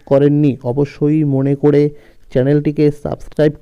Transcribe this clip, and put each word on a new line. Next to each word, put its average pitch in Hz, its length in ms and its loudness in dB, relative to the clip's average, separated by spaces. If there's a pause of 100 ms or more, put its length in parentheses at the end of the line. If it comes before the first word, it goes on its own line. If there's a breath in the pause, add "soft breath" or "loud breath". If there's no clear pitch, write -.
করেননি, 143 460 2 (120)
অবশ্যই 143 640 -2
মনে 139 280 0
করে 147 260 2 (480 soft breath)
চ্যানেলটিকে 147 560 0 (160)
সাবস্ক্রাইব - 600 -4